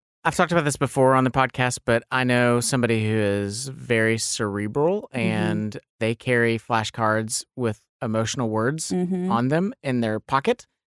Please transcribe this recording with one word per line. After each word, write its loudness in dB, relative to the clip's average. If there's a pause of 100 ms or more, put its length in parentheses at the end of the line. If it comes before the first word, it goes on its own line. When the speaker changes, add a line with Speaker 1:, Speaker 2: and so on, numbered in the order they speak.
(240)
Speaker 1:
I've 0
talked 0
about 2
this 0
before 4
on 4
the 2
podcast, 0
but 2
I 0
know 4
somebody 0
who 0
is -2
very 0
cerebral -2
Speaker 2:
Mm-hmm. -4
Speaker 1:
and -2 (180)
they 0
carry 2
flashcards -2 (120)
with -4 (220)
emotional -2
words -2
Speaker 2:
Mm-hmm. -2
Speaker 1:
on 0
them 0 (100)
in -2
their -2
pocket. -2 (220)